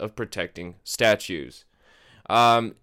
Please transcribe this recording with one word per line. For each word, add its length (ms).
of 160
protecting 680
statues. 840
Um, 520